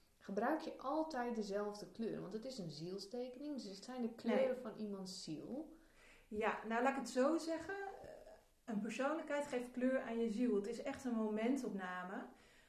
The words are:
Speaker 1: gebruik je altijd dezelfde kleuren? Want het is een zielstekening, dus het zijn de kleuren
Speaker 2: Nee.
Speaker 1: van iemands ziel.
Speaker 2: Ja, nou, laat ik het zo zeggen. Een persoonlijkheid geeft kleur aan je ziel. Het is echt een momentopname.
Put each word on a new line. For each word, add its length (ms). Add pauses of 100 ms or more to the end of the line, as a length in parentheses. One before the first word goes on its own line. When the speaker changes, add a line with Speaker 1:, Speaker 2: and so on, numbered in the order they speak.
(180)
Speaker 1:
gebruik 420
je 180
altijd 580
dezelfde 560
kleuren? 280
Want 120
het 120
is 140
een 120
zielstekening, 840
dus 100
het 200
zijn 180
de 120
kleuren 400
Speaker 2:
Nee. 80
Speaker 1:
van 140
iemands 480
ziel. 520 (520)
Speaker 2:
Ja, 300 (100)
nou, 140
laat 100
ik 60
het 100
zo 300
zeggen. 360 (880)
Een 160
persoonlijkheid 640
geeft 240
kleur 320
aan 180
je 100
ziel. 240
Het 120
is 160
echt 220
een 100
momentopname. 1120 (420)